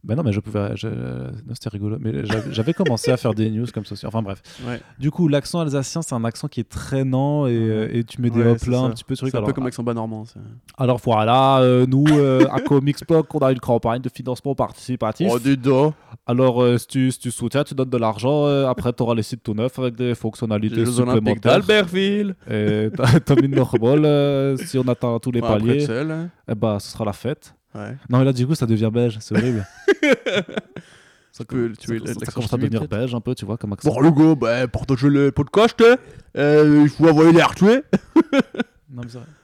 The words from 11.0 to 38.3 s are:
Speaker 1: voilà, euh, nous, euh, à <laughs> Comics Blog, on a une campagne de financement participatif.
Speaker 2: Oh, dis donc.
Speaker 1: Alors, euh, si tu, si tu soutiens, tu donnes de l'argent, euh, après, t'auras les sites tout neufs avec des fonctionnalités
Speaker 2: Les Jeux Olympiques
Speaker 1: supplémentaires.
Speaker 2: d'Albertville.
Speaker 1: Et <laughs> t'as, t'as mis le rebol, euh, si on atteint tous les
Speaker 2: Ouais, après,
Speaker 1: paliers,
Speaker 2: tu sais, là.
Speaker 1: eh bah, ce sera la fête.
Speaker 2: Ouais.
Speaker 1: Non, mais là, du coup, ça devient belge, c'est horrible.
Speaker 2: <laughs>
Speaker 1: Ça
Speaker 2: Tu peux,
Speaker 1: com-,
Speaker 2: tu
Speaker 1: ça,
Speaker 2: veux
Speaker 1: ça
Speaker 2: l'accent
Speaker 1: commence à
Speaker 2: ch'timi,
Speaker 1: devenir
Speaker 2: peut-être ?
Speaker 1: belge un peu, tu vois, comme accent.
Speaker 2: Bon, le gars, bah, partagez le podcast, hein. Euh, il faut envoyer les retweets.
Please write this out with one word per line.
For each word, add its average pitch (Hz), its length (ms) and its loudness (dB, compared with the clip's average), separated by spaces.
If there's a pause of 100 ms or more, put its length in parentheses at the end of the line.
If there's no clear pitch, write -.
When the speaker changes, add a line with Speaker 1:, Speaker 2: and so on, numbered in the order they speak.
Speaker 1:
voilà, 123 580 4
euh, 127 260 6
nous, 135 240 2
euh, 139 400 4
à - 80 -4
<laughs> - 20 -6
Comics 143 460 0
Blog, 160 260 2
on 151 60 -2
a 135 120 2
une 131 80 0
campagne 117 440 -2
de 123 60 -6
financement 127 440 -8
participatif. 127 760 -4
Speaker 2:
Oh, 120 80 0
dis 135 180 0
donc. 135 380 2 (320)
Speaker 1:
Alors, 123 340 2
euh, 120 160 4
si - 80 -4
tu, 131 260 -2
si - 60 -8
tu 120 140 -8
soutiens, 120 320 -4
tu - 100 -8
donnes 131 160 -4
de 123 80 -2
l'argent, 117 480 0
euh, 139 220 0
après, 123 260 -2
t'auras 120 220 -2
les 113 80 -2
sites 113 180 -10
tout 107 140 -6
neufs 120 240 -4
avec 123 160 -4
des 123 180 -2
fonctionnalités 110 640 -4
Speaker 2:
Les 113 100 0
Jeux 120 140 -2
Olympiques 123 180 2 (220)
Speaker 1:
supplémentaires. 120 140 2
Speaker 2:
d'Albertville. 196 840 0 (120)
Speaker 1:
Et 107 440 -2
<laughs> - 40 -14
t'as, 123 260 4
t'as 143 200 2
mis 135 60 2
le 135 160 0
rebol, 123 420 2
euh, 143 520 2
si 135 200 -6
on 127 100 0
atteint 120 300 -2
tous 127 140 -6
les 117 100 -2
Speaker 2:
Ouais, 117 60 -4
après, 110 140 2
Speaker 1:
paliers, 120 180 2
Speaker 2:
tu 147 80 0
sais, 123 160 -4
là. 160 240 -8 (200)
Speaker 1:
eh 131 60 -6
bah, 107 260 -2
ce - 120 -16
sera - 140 -8
la 104 80 -4
fête. - 420 -10 (180)
Speaker 2:
Ouais. 107 200 -12 (160)
Speaker 1:
Non, 123 100 4
mais 131 40 6
là, 135 80 4
du 123 160 0
coup, 156 80 0
ça 127 100 -2
devient 113 280 2
belge, 117 260 0
c'est - 180 -6
horrible. 110 300 0 (340)
Speaker 2:
<laughs> 302 40 -2 (1300)
Speaker 1:
Ça - 100 -14
Speaker 2:
Tu - 40 -12
peux, 123 200 -4
Speaker 1:
com-, 110 100 -8
Speaker 2:
tu - 100 -16
Speaker 1:
ça, 113 60 -4
Speaker 2:
veux 113 60 -6
Speaker 1:
ça - 140 -14
Speaker 2:
l'accent 107 180 -10
Speaker 1:
commence 117 220 -6
à - 20 -2
Speaker 2:
ch'timi, 117 140 -2
Speaker 1:
devenir 110 180 -2
Speaker 2:
peut-être ? - 40 -8 (100)
Speaker 1:
belge 123 140 -6
un 117 40 -4
peu, 123 160 -6
tu - 80 -12
vois, 104 140 -8
comme 104 160 -8
accent. 147 200 -2
Speaker 2:
Bon, - 60 -4
le 156 120 6
gars, 156 240 4
bah, 120 340 -2
partagez 135 400 -2
le 139 240 2
podcast, 196 420 2 (100)
hein. 240 120 6 (400)
Euh, 147 460 6
il 147 60 6
faut 147 200 0
envoyer 160 240 6
les 165 100 8
retweets. 214 400 4 (480)